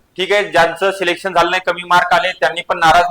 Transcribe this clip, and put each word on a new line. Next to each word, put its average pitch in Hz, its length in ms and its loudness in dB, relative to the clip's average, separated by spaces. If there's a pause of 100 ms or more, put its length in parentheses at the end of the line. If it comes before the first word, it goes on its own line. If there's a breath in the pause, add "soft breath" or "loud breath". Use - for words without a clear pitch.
(180)
ठीक 180 140 -2
आहे, 202 120 2
ज्यांचं 170 480 0
सिलेक्शन 180 420 -4
झालं 170 180 2
नाही, 180 140 -2
कमी 175 220 -4
मार्क 175 260 2
आले, 175 180 0
त्यांनी 170 300 -4
पण 180 180 -6
नाराज 170 320 4